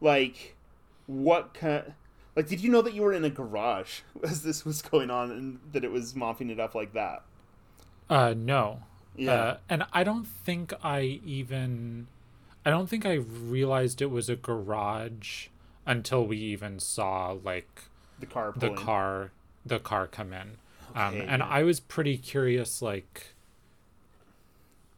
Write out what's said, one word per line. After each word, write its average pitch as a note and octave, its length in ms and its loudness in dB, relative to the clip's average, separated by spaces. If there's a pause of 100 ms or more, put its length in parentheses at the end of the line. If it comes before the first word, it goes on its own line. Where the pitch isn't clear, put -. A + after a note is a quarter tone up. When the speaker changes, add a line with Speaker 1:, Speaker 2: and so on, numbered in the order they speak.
Speaker 1:
like, C#3 560 2 (500)
what D#3 460 4
ki-, D3 400 -2 (420)
like, D#3 140 2
did F3+ 140 -4
you A#3+ 80 4
know A#3 100 10
that A3+ 140 4
you G#3 80 0
were G3+ 100 6
in E3+ 120 2
a D3 60 2
garage G#2+ 680 -2 (120)
<laughs> - 100 -16
as D3+ 200 -2
this D#3 220 -2
was D3+ 160 -4
going C3 300 2
on B2 220 0
and B2+ 280 -8 (120)
that B2+ 120 0
it A2+ 60 -2
was A#2+ 240 -4
mopping A#2+ 340 -4
it A2 100 -6
up A2+ 160 -2
like G#2+ 200 -4
that? G2 300 -4 (840)
Speaker 2:
Uh, B2 260 6
no. A#2 500 0 (320)
Speaker 1:
Yeah. C3 160 2
Speaker 2:
Uh, A#2 240 4 (120)
and E3 240 0
I F3+ 100 6
don't G#3+ 220 0
think F3 480 -6 (120)
I C#3 400 0
even, B2+ 840 -4 (580)
I D3+ 60 4
don't F3+ 180 2
think A3 180 -2
I F#3 80 2
realized B2+ 880 0
it C#3 80 0
was A#2+ 180 -2
a A#2+ 80 0
garage A2 1120 -4 (380)
until B2 400 2
we G#2+ 120 -2
even G#2 420 -6
saw, F#2+ 600 -2
like, F#2 400 -6 (380)
Speaker 1:
The - 60 -12
car G#2+ 300 -4
Speaker 2:
the B2 120 2
Speaker 1:
pull G2+ 100 -4
in. - 60 -8
Speaker 2:
car, G2 480 0 (340)
the A2+ 140 0
car G2 260 0
come F#2+ 260 -10
in. G2 260 -14 (360)
Um, G#2 200 2
Speaker 1:
Okay, G2+ 120 -4
Speaker 2:
and C3+ 140 2
Speaker 1:
yeah. D3+ 80 -2
Speaker 2:
I C#3+ 160 4
was E3+ 160 4
pretty C#3+ 380 -2
curious, B2+ 640 0
like, - 520 -6 (1600)